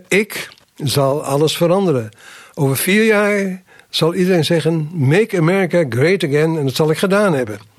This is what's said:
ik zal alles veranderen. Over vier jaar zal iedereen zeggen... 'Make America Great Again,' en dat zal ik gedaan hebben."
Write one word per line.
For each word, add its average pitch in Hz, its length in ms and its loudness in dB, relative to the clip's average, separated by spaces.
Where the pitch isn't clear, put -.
ik - 420 -4
zal 143 480 -2
alles 143 340 0
veranderen. 165 520 0
Over 135 240 0
vier 214 280 2
jaar 202 560 0
zal 165 260 0
iedereen 180 300 2
zeggen... 160 480 0
'Make 180 440 2
America 175 520 2
Great 160 340 0
Again,' 160 340 0
en 143 80 -2
dat 127 100 -4
zal 156 160 2
ik 156 60 -2
gedaan 196 360 2
hebben." 110 260 -4